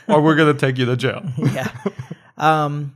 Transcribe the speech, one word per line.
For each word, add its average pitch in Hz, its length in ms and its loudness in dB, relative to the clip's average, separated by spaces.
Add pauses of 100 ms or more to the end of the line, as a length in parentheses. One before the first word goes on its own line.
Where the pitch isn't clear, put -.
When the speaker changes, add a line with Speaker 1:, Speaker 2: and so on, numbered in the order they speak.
Speaker 1:
Or 151 140 4
we're 156 140 4
gonna 151 180 4
take 135 240 -2
you 127 80 0
to 123 120 0
jail. 120 340 -4
Speaker 2:
<laughs> 127 60 -10
Yeah. 135 340 -2 (680)
Um, 147 580 0